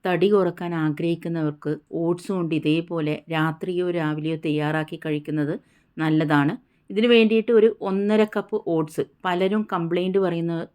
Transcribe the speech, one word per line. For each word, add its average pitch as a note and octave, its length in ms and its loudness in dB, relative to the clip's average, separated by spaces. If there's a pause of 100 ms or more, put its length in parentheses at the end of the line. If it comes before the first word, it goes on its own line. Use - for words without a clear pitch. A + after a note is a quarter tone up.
തടി F3+ 260 2
കുറക്കാൻ F3 400 0 (140)
ആഗ്രഹിക്കുന്നവർക്ക് D#3+ 880 -4 (280)
ഓട്സ് F3 300 -2
കൊണ്ട് E3 260 -2
ഇതേപോലെ D#3 560 -2 (200)
രാത്രിയോ E3 520 -2 (120)
രാവിലെയോ D#3 480 -4
തയ്യാറാക്കി D3+ 580 -2
കഴിക്കുന്നത് D3+ 500 -4 (420)
നല്ലതാണ്. D#3 600 2 (340)
ഇതിന് A3 240 2
വേണ്ടിയിട്ട് A3 460 4
ഒരു A3 100 6 (200)
ഒന്നര G#3 340 2 (100)
കപ്പ് G#3 260 -4 (160)
ഓട്സ്, D#3+ 280 -2 (240)
പലരും F#3+ 440 0
കംപ്ലയിന്റ് F3+ 540 0
പറയുന്നത് E3+ 480 -2